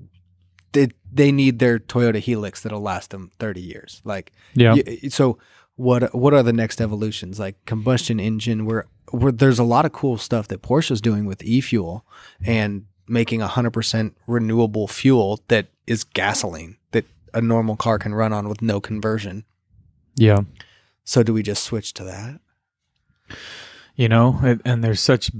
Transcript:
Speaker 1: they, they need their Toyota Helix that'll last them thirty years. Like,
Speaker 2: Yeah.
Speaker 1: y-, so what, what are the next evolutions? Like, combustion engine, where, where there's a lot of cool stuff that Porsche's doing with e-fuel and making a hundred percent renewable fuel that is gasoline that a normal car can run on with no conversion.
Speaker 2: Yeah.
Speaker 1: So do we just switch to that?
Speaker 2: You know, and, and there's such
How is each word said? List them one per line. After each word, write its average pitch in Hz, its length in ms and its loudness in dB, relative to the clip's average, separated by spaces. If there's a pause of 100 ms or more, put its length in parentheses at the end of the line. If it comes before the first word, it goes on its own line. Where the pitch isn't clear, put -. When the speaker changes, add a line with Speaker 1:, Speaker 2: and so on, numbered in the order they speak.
(720)
Speaker 1:
they, 143 180 4 (240)
they 143 180 4
need 135 280 2
their 120 180 4
Toyota 117 420 0
Helix 107 440 -4
that'll 107 180 -8
last 92 300 -8
them 95 260 -16
thirty 98 240 -8
years. - 420 -16
Like, 98 280 -10 (240)
Speaker 2:
Yeah. 120 180 8
Speaker 1:
y-, 117 260 2 (100)
so 127 280 0 (380)
what, 123 400 0
what 135 180 4
are 139 80 6
the 117 120 2
next 117 280 -2
evolutions? 104 580 -6
Like, 95 260 -10
combustion 113 540 -2
engine, 110 460 -2
where, 110 220 -4 (240)
where 131 200 2
there's 123 280 4
a 123 40 2
lot 120 220 4
of 151 60 -4
cool 127 260 -4
stuff 107 300 -4
that - 160 -10
Porsche's 135 380 0
doing 104 240 0
with 95 180 -8
e-fuel 107 640 -2 (360)
and 104 420 -2 (220)
making 113 360 -2
a 101 40 -4
hundred 120 240 -2
percent 110 540 -2
renewable 110 600 0
fuel 107 640 2
that 107 180 2 (180)
is 113 180 -2
gasoline 90 760 -4 (140)
that 113 140 0 (300)
a 117 60 0
normal 113 340 0
car 107 240 0
can 104 160 -6
run 110 180 -2
on 104 160 -6
with 104 140 -8
no 104 160 0
conversion. 107 680 -6 (680)
Speaker 2:
Yeah. 104 240 6 (640)
Speaker 1:
So - 200 2
do 113 100 2
we 110 100 0
just 104 200 -4
switch - 320 -8
to - 100 -14
that? 101 340 -14 (1600)
Speaker 2:
You 120 120 2
know, 117 360 4
and, 123 200 2
and 120 200 0
there's 110 180 0
such - 380 2